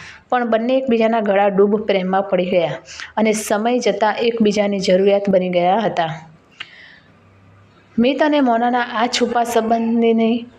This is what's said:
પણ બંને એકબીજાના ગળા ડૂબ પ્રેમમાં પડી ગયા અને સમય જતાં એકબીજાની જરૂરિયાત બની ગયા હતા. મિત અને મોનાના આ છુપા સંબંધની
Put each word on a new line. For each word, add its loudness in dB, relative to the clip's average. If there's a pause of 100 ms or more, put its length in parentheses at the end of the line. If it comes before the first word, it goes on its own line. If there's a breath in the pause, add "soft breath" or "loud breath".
(300 loud breath)
પણ 0
બંને 0
એકબીજાના 0
ગળા 2
ડૂબ 2
પ્રેમમાં 0
પડી -2
ગયા -2 (400 loud breath)
અને 2
સમય -2
જતાં 0
એકબીજાની 0
જરૂરિયાત 2
બની 2
ગયા 2
હતા. -2 (1900 loud breath)
મિત 2
અને 2
મોનાના 0
આ -2
છુપા -2
સંબંધની 0 (140)